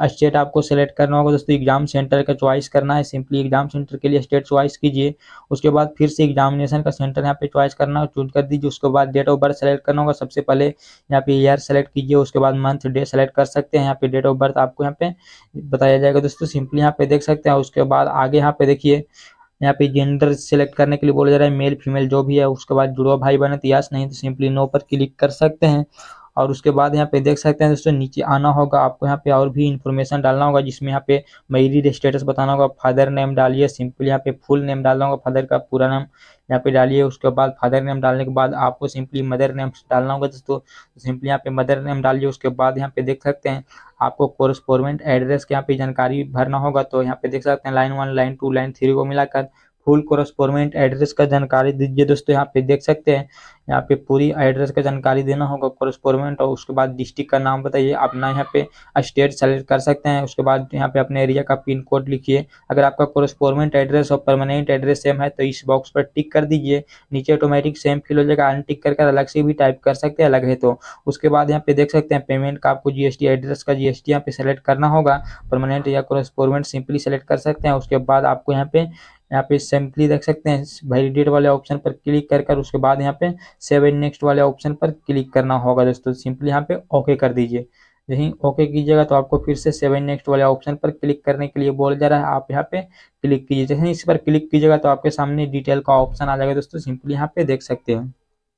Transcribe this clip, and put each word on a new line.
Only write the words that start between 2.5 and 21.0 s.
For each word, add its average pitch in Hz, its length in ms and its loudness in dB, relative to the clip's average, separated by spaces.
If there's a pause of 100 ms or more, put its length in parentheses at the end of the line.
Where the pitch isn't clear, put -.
करना 143 260 0
है, 147 100 0
simply 135 300 -6
एग्जाम 135 320 0
सेंटर 143 300 -8
के 143 120 -2
लिए 143 120 2
स्टेट 139 240 -2
चॉइस 143 320 0
कीजिए। 143 360 0 (380)
उसके 151 200 0
बाद 151 260 2
फिर 151 120 2
से 156 140 0
एग्जामिनेशन 143 580 0
का 156 100 -2
सेंटर 139 300 -4
यहाँ 143 140 -2
पे 143 120 -6
चॉइस 139 260 0
करना 143 280 -2
है, 147 60 -2
चूज 135 240 -6
कर 143 120 2
दीजिए। 143 240 -4
उसके 139 220 -2
बाद 135 240 2
date 139 160 0
of 143 100 2
birth 143 200 0
select 139 260 0
करना 143 160 0
होगा, 147 120 0
सबसे 135 300 -6
पहले 139 240 0
यहाँ - 540 -4
पे 139 120 0
ईयर 139 260 4
सिलेक्ट 139 340 -2
कीजिए। 139 240 -2
उसके 139 220 0
बाद 135 200 2
मंथ 135 300 -2
डे 135 180 -2
सिलेक्ट 135 280 -2
कर 139 120 2
सकते 143 300 -2
हैं, 139 80 2
यहाँ 135 160 -2
पे 131 100 0
date 135 200 0
of 131 80 -2
birth 135 200 0
आपको 131 240 -2
यहाँ 143 160 -4
पे 175 140 -4 (420)
बताया 135 420 2
जाएगा 139 220 2
दोस्तों, 143 300 -4
simply 143 300 -4
यहाँ 147 180 2
पे 147 100 2
देख 139 160 0
सकते 151 260 0
हैं। 139 80 2
उसके 139 280 -2
बाद 135 240 2
आगे 139 280 0
यहाँ 147 220 2
पे 143 60 4
देखिए 143 380 2 (580)
यहाँ 139 120 2
पे 143 160 2
जेंडर 139 460 2
सिलेक्ट 143 400 0
करने 147 220 2
के 147 80 -2